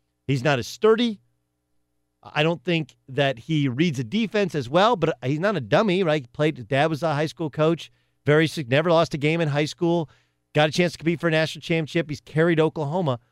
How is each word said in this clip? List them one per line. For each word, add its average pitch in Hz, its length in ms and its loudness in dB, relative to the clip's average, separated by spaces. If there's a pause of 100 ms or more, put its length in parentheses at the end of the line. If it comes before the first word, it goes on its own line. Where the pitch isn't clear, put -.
(260)
He's 131 180 0
not 143 160 2
as 104 80 -8
sturdy. 220 520 2 (1000)
I 147 220 -2
don't 165 180 -2
think 165 320 -4 (140)
that 135 300 -2
he 143 300 -2
reads 135 300 -2
a 135 60 -4
defense 202 500 -2
as 131 140 -6
well, 196 260 2
but 160 300 -2
he's 147 160 -2
not 196 160 -2
a 151 40 -4
dummy, 185 440 0
right? 156 180 0
He 120 100 -20
played, 139 360 -2
dad 139 200 2
was 156 140 -4
a 160 120 0
high 151 120 0
school 151 240 -8
coach, 156 400 -2 (340)
very 151 220 4
sick, 147 220 -8
never 156 240 2
lost 165 220 2
a 160 40 -4
game 156 220 0
in 160 80 0
high 143 160 0
school, 170 440 -2 (460)
got 151 140 4
a 151 40 -6
chance 180 200 0
to - 60 -16
compete 160 220 -2
for 170 60 -2
a 165 60 0
national 156 300 -2
championship. 165 460 -2
He's 147 120 -10
carried 165 400 2
Oklahoma. 156 580 -2 (140)